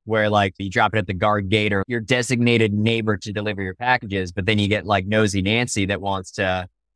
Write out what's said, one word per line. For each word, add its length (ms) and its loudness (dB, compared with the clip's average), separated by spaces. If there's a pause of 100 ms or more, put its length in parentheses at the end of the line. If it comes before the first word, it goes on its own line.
where, 240 2
like, 280 2
you 140 -6
drop 240 2
it 20 2
at 100 0
the 60 -4
guard 360 0
gate 220 2
or 160 0
your 120 -2
designated 720 2
neighbor 440 0
to 140 -10
deliver 300 -4
your 140 -6
packages, 560 -2
but 160 -2
then 100 2
you 100 2
get, 180 -2
like, 200 0
nosy 380 2
Nancy 420 0
that 160 -2
wants 300 -6
to, 360 -4 (280)